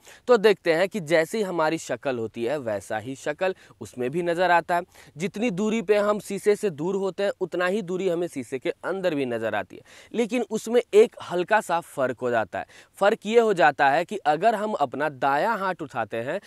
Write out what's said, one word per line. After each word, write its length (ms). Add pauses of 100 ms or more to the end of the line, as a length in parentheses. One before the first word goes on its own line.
(280)
तो 80
देखते 380
हैं 140
कि 140
जैसी 400
हमारी 360
शक्ल 400
होती 260
है 140
वैसा 400
ही 180
शक्ल 380 (260)
उसमें 300
भी 120
नज़र 280
आता 260
है। 60 (340)
जितनी 360
दूरी 300
पे 160
हम 220
शीशे 360
से 160
दूर 240
होते 260
हैं 80 (100)
उतना 260
ही 160
दूरी 260
हमें 200
शीशे 300
के 120
अंदर 440
भी 120
नज़र 280
आती 220
है, 60 (320)
लेकिन 360
उसमें 340
एक 380
हल्का 380
सा 200
फ़र्क 400
हो 100
जाता 280
है। 80 (320)
फ़र्क 280
ये 140
हो 140
जाता 360
है 140
कि 120 (100)
अगर 280
हम 200
अपना 340
दायां 520
हाथ 220
उठाते 400
हैं 240